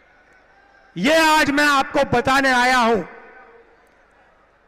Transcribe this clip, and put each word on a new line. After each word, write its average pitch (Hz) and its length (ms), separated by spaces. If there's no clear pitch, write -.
ये 311 420
आज 285 120
मैं 294 160
आपको 277 360
बताने 262 480
आया 254 260
हूं। 226 260